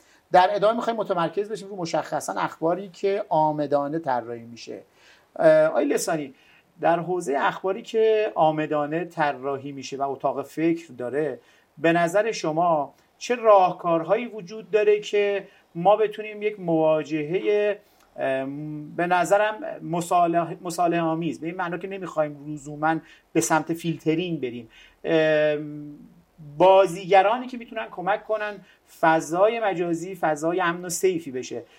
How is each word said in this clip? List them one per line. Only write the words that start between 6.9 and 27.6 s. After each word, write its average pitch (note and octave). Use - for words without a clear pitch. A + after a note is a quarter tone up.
حوزه E3+
اخباری F#3+
که A3
آمدانه D#3
طراحی C#3+
می‌شه C3+
و C3+
اتاق C#3
فکر E3
داره، B2+
به D#3+
نظر F3
شما D#3+
چه -
راهکارهایی F#3
وجود G#3
داره G#3
که G3+
ما F#3+
بتونیم G#3+
یک G#3
مواجهه، D#3+
ام، C#3+
به F3
نظرم F#3
مصالح-، E3+
مصالحه‌آمیز، E3+
به D3+
این F3+
معنا F3+
که F#3+
نمی‌خوایم D3+
لزوماً D3+
به D#3+
سمت D#3+
فیلترینگ E3
بریم، A#2+
ام، D3+
بازیگرانی F#3+
که B3+
می‌تونن A3+